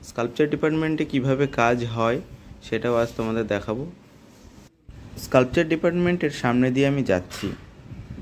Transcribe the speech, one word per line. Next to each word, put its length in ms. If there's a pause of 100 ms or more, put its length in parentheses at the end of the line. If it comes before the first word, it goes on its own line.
Sculpture 440
ডিপার্টমেন্টে 580
কিভাবে 340 (140)
কাজ 180 (180)
হয় 220 (500)
সেটাও 340
আজ 160
তোমাদের 360
দেখাবো। 300 (1400)
Sculpture 480
ডিপার্টমেন্টের 680
সামনে 340
দিয়ে 160
আমি 200
যাচ্ছি, 360 (760)